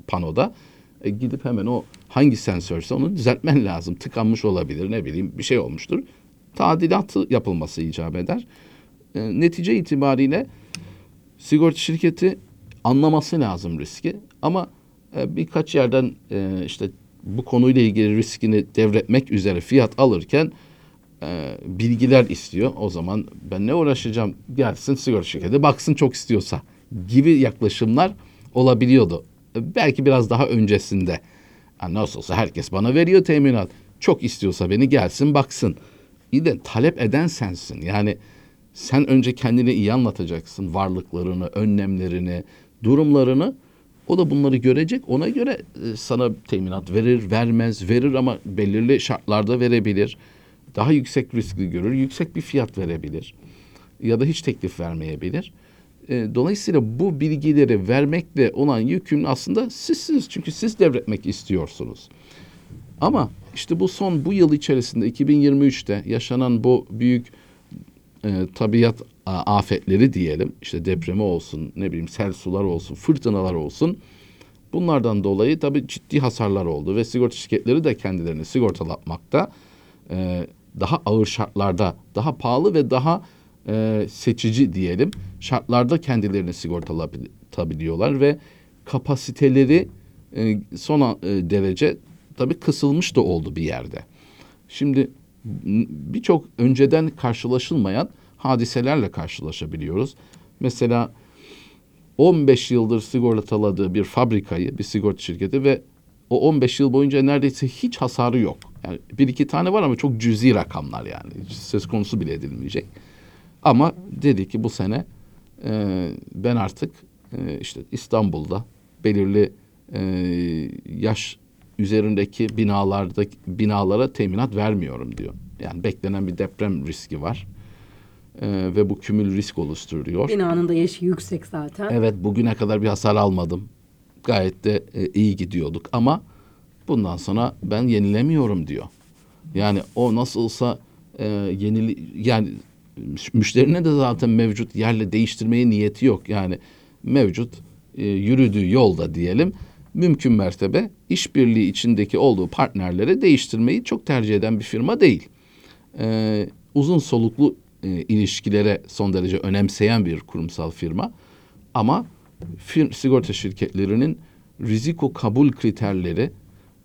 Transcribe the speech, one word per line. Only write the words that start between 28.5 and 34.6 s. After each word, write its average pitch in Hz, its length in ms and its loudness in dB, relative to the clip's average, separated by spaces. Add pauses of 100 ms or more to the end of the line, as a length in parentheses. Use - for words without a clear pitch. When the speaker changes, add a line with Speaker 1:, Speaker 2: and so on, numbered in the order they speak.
Speaker 1:
olabiliyordu. 123 680 4 (320)
E, 117 180 -6
belki 151 320 2
biraz 127 240 6
daha 120 160 2
öncesinde. 98 720 0 (580)
"Ha, 87 160 -8
nasıl 107 240 -4
olsa 90 180 -6
herkes 92 360 -2
bana 107 220 2
veriyor 175 300 6
teminat. 139 440 2 (320)
Çok - 240 2
istiyorsa 98 460 -2